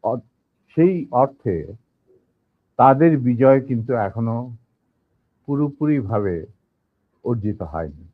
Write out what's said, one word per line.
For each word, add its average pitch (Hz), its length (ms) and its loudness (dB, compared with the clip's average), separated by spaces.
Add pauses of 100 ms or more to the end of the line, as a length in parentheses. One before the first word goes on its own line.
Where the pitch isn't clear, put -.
অ-, 117 260 -4 (460)
সেই 175 360 2
অর্থে 107 640 -2 (1040)
তাদের 139 400 6
বিজয় 131 500 4
কিন্তু 117 260 -4
এখনো 113 600 -4 (920)
পুরোপুরিভাবে 139 1000 -2 (800)
অর্জিত 107 380 -4
হয়নি। 80 520 -10